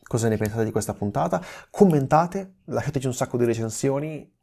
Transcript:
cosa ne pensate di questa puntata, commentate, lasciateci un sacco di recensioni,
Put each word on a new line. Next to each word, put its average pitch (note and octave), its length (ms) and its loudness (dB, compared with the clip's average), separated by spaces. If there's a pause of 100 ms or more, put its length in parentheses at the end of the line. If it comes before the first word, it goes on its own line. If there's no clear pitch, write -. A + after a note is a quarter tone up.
cosa A2+ 260 -2
ne A2 80 2
pensate G#2+ 280 -2
di A2 60 -2
questa G#2+ 240 -4
puntata, D#3 480 -2 (280)
commentate, E3+ 840 4 (100)
lasciateci B2+ 400 -4
un B2 80 -2
sacco B2+ 220 -4
di A#2+ 100 2
recensioni, C3+ 840 -2 (100)